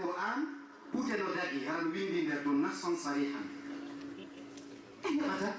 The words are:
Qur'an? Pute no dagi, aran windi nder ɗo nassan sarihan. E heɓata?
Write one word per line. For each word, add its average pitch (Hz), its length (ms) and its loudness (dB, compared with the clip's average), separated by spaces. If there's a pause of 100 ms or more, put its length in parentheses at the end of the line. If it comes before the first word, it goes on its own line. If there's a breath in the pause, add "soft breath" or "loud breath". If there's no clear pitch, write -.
Qur'an? 214 380 2 (500)
Pute 226 260 2
no 190 180 2
dagi, 139 320 0
aran 165 260 2
windi 175 340 2
nder 143 180 2
ɗo 143 140 4
nassan 170 380 2
sarihan. 143 500 0 (1600)
E 370 40 2
heɓata? 285 500 4